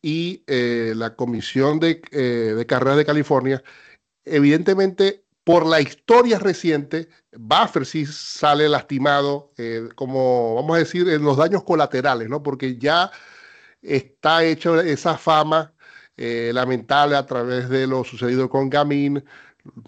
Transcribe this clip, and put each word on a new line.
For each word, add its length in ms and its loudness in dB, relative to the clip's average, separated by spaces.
y, 460 -6
eh, 480 -2
la 200 -8
Comisión 640 -2
de, 200 0
eh, 440 -2
de 100 -4
Carreras 300 2
de 100 4
California, 560 0
evidentemente, 1000 2
por 220 4
la 160 4
historia 580 2
reciente, 680 -2
Buffer 480 0
sí 200 -6
sale 640 0
lastimado, 880 -2
eh, 380 -8
como 600 -2
vamos 220 0
a 20 4
decir, 300 0
en 160 0
los 100 2
daños 300 0
colaterales, 640 0
¿no? 120 -6
Porque 360 -6
ya 340 0
está 640 0
hecha 360 0
esa 360 -2
fama, 560 0
eh, 380 -4
lamentable 640 0
a 80 -2
través 420 -4
de 180 0
lo 200 -2
sucedido 420 -2
con 220 -2
Gamín, 560 0